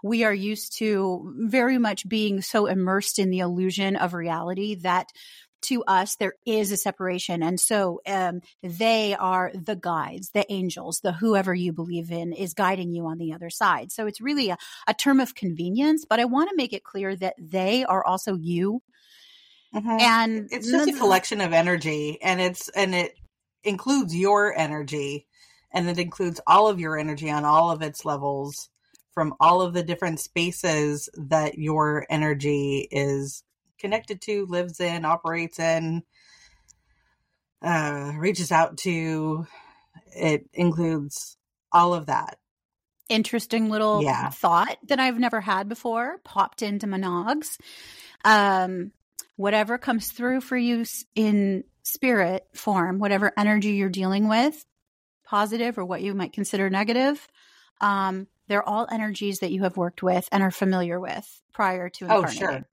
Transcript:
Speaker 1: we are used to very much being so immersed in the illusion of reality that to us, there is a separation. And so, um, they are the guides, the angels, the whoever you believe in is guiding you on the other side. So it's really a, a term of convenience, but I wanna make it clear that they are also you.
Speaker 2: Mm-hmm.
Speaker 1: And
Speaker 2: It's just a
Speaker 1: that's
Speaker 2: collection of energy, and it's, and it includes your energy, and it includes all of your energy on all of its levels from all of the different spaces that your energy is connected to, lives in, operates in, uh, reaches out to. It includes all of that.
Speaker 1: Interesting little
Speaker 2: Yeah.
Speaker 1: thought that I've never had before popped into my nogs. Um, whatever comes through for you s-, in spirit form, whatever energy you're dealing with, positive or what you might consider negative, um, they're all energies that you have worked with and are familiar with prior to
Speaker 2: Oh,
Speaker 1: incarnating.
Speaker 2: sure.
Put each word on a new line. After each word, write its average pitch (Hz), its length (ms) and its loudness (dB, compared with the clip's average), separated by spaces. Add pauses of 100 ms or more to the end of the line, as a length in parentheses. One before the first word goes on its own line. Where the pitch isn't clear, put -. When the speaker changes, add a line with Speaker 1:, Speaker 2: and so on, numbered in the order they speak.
Speaker 1:
we 233 220 0
are 208 100 4
used 202 440 -6
to 190 600 0
very 247 400 2
much 208 300 -2
being 208 320 0
so 208 260 2
immersed 190 520 0
in 190 120 2
the 180 100 0
illusion 185 560 0
of 175 180 0
reality 175 640 -4
that 180 340 0 (500)
to 240 280 -2
us, 190 260 2
there 196 200 -2 (120)
is 214 240 0
a 202 60 -2
separation. 180 680 -4
And 175 160 0
so, 190 480 0
um, 185 360 -2 (200)
they 208 540 2
are 185 360 0
the 190 220 -6
guides, 175 560 -6
the - 220 0
angels, 180 480 -4
the 190 100 0
whoever 190 420 2
you 180 200 0
believe 170 400 -6
in 170 200 -6
is 175 220 -6
guiding 185 380 -2
you 170 140 -6
on 160 120 -6
the 165 140 -6
other 170 180 -12
side. 170 400 0
So 220 160 -6
it's 208 140 -8
really 269 300 -2
a, 170 80 -4 (280)
a - 80 2
term 277 240 4
of 247 160 2
convenience, 202 760 0
but 226 120 4
I 240 60 4
wanna 294 280 2
make 262 180 0
it 190 120 -8
clear 196 320 -4
that 185 240 -4
they 190 440 0
are 190 220 2
also 190 300 0
you. 175 460 0 (920)
Speaker 2:
Mm-hmm. 220 260 -2
Speaker 1:
And 226 520 4
Speaker 2:
It's 240 180 -6
just 285 160 4
a - 60 4
Speaker 1:
that's 277 80 -6
Speaker 2:
collection 202 400 2
of 170 120 0
energy, 160 680 0
and 185 180 0
it's, 180 280 -2
and 190 260 0
it - 240 -2 (460)
includes 208 500 0
your 202 420 4
energy, 147 680 -4 (460)
and 175 180 0
it 175 80 -4
includes 175 480 -4
all 214 220 8
of 196 100 2
your 156 180 -4
energy 151 360 -4
on 147 120 0
all 165 280 6
of 160 100 -4
its 151 220 -8
levels 143 640 -4 (440)
from 156 280 -2
all 170 200 6
of 175 140 0
the 175 80 0
different 165 380 -4
spaces 156 960 -2
that 151 420 0
your 151 500 0
energy 143 840 0
is 139 500 -2 (380)
connected 208 400 -4
to, 202 260 -4
lives 175 340 -4
in, 170 240 -2
operates 165 560 -2
in, 165 420 0 (1600)
uh, 147 540 -2
reaches 180 360 -2
out 160 260 4
to. 160 680 -2 (680)
It 151 380 0
includes 165 840 -2 (360)
all 175 220 4
of 151 120 -6
that. - 320 -4 (720)
Speaker 1:
Interesting 220 600 0
little 214 320 2
Speaker 2:
Yeah. 131 280 0
Speaker 1:
thought 185 460 2 (120)
that 269 120 2
I've 254 180 2
never 233 220 0
had 196 280 -2
before 233 560 -4
popped - 380 -2
into 202 240 -4
my 190 120 -2
nogs. 196 600 -2 (640)
Um, 196 680 4 (440)
whatever 214 420 0
comes 226 340 -2
through 254 300 -2
for 254 140 -4
you 240 260 0
s-, - 220 -8 (100)
in 202 500 2 (180)
spirit 190 720 0
form, 185 440 0
whatever 202 380 2
energy 208 360 4
you're 196 160 2
dealing 190 400 2
with, 247 360 2 (600)
positive 226 540 0
or 185 60 -4
what 180 180 -4
you 196 120 -2
might 190 180 -4
consider 196 360 -2
negative, 233 580 0 (540)
um, 196 460 0 (220)
they're 208 180 2
all 214 240 0
energies 208 500 -4
that 180 120 -2
you 190 100 -2
have 180 140 0
worked 175 260 -2
with 180 300 2
and 196 100 4
are 190 80 4
familiar 180 480 0
with - 440 -10 (100)
prior 185 380 -2
to - 160 -12
Speaker 2:
Oh, 214 100 6
Speaker 1:
incarnating. 165 220 2
Speaker 2:
sure. 143 340 -2